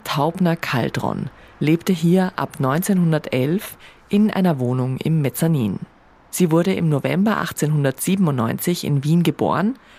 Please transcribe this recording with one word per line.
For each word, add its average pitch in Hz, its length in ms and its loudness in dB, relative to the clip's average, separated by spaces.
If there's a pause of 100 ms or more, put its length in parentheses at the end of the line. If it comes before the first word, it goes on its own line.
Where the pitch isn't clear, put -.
Taubner 165 540 0
Calderon - 720 -4 (320)
lebte 165 320 2
hier 180 440 2
ab - 220 -6
neunzehnhundertelf 156 1160 0 (340)
in 208 200 4
einer 175 300 0
Wohnung 127 380 -2
im 156 240 0
Mezzanin. 135 580 0 (500)
Sie 175 220 2
wurde 175 220 2
im 175 140 0
November 156 500 0
achtzehnhundertsiebenundneunzig 147 1500 -2
in 143 180 0
Wien 165 200 2
geboren, 165 540 0 (220)